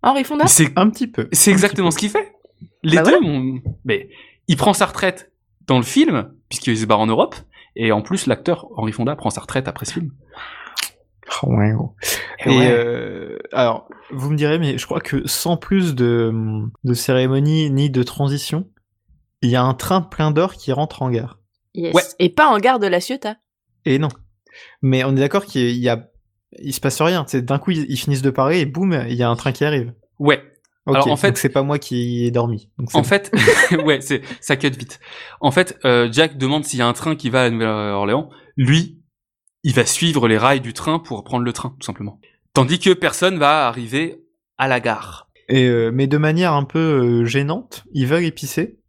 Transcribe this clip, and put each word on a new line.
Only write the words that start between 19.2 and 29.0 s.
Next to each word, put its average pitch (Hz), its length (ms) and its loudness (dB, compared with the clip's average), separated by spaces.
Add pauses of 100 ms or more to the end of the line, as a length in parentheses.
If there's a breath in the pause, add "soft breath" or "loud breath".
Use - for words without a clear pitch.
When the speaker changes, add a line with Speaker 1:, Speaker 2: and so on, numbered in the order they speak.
Speaker 3:
il 120 80 2
y 123 60 2
a 123 60 4
un 127 120 2
train 185 260 0
plein 156 300 -2
d'or 170 240 0
qui - 180 -6
rentre 147 300 -4
en 131 80 -2
gare. 117 280 -4 (360)
Speaker 1:
Yes. 165 200 -6
Speaker 2:
Ouais. 180 80 4 (160)
Speaker 1:
Et 180 120 2
pas 302 180 4
en 220 100 4
gare 247 200 2
de 202 80 0
La 180 140 2
Ciotat. 220 360 -8 (480)
Speaker 3:
Et 135 140 2
non. 151 100 0 (760 loud breath)
Mais 131 220 2
on 135 120 0
est 131 40 2
d'accord 190 240 0
qu'il 123 320 0
y 123 120 -2
a, 117 200 -2 (500)
il 139 140 -10
se - 80 -8
passe 139 200 -2
rien. 165 280 2
C'est 127 160 -2
d'un 135 140 -2
coup, 185 140 -2
ils, 156 180 -2
ils 131 80 -2
finissent 135 240 -2
de 139 80 2
parler 139 300 2
et 139 60 0
boum, 151 420 -2